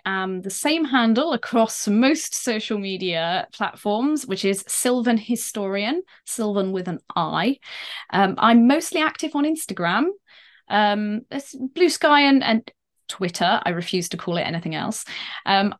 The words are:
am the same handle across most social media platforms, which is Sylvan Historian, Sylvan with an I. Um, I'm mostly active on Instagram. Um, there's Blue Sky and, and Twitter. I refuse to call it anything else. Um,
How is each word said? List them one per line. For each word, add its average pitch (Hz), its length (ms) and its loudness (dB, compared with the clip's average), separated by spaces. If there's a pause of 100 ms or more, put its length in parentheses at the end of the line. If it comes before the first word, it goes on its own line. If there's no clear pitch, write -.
am 190 360 -4
the 190 80 -8
same 311 340 0
handle 247 480 2
across 226 560 0
most 254 480 2
social 214 420 -4
media 180 720 -2
platforms, 233 720 -2
which 190 200 -4
is 196 240 0
Sylvan 247 500 2
Historian, 214 840 -4 (220)
Sylvan 202 460 -2
with 185 160 -4
an 175 140 -6 (160)
I. 170 420 0 (520)
Um, 196 280 2
I'm 233 300 8
mostly 311 320 2
active 311 340 -2
on 294 100 0
Instagram. 240 640 0 (580)
Um, 208 600 0
there's - 240 -8 (220)
Blue 349 140 4
Sky 294 320 4
and, 277 240 6
and 226 260 0 (380)
Twitter. 175 560 0
I 175 60 0
refuse 175 400 -4
to 185 60 -6
call 170 200 -4
it 170 60 -2
anything 165 340 -4
else. - 280 -6 (420)
Um, 196 340 2